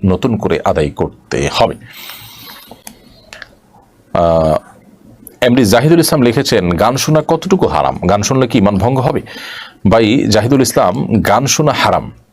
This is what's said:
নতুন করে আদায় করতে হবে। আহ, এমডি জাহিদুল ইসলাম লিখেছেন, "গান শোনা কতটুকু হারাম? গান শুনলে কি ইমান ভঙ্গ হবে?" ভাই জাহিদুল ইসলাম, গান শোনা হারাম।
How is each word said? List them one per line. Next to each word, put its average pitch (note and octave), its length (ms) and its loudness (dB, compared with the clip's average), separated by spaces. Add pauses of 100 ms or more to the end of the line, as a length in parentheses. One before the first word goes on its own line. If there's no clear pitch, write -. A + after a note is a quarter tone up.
নতুন G2 320 0
করে - 280 -2
আদায় D#2 260 0
করতে - 640 -6
হবে। G2+ 220 0 (2500)
আহ, E2 440 2 (840)
এমডি B2 240 4
জাহিদুল B2+ 360 4
ইসলাম D3+ 220 0
লিখেছেন, A#2+ 460 0
"গান G2 280 0
শোনা D3+ 320 0
কতটুকু F3+ 380 0
হারাম? C#2 320 -2 (100)
গান G2+ 140 2
শুনলে C3 240 0
কি A#2+ 120 0
ইমান G2+ 200 2
ভঙ্গ B2 200 0
হবে?" C3+ 220 -2 (680)
ভাই A2+ 380 2
জাহিদুল A#2 340 2
ইসলাম, A#2 580 0
গান G2+ 260 0
শোনা D3 260 0
হারাম। G#2 400 -2 (200)